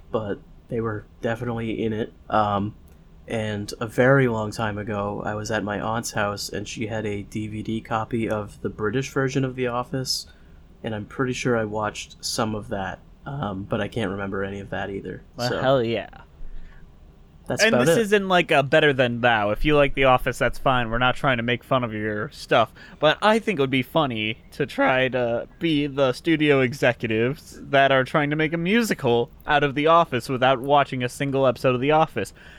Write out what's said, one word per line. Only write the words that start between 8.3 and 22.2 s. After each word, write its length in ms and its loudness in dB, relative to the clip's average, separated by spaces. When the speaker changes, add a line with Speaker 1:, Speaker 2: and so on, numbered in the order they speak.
Speaker 1:
the 80 -4
British 420 -4
version 340 -2
of 100 -6
The 120 -4
Office, 600 -6
and 140 -6
I'm 100 -8
pretty 280 -4
sure 240 0
I 80 -2
watched 580 -6
some 320 -4
of 140 -10
that, 300 -6
um, 380 -8
but 180 -4
I 80 -4
can't 220 -4
remember 340 -6
any 160 -8
of 80 -14
that 200 -8
either. 340 -10
Speaker 2:
Well, 140 -4
Speaker 1:
So, 100 -2
Speaker 2:
hell 240 2
yeah. 240 -4
Speaker 1:
that's 140 -2
Speaker 2:
And 140 4
Speaker 1:
about 100 4
Speaker 2:
this 120 6
Speaker 1:
it. 60 4
Speaker 2:
isn't, 260 2
like, 220 4
a 120 6
better 300 4
than 260 2
thou. 300 4
If 160 0
you 100 4
like 200 6
The 100 4
Office, 320 4
that's 200 0
fine. 320 0
We're 80 -2
not 200 2
trying 180 2
to 80 -2
make 220 -2
fun 180 0
of 100 -6
your 360 -4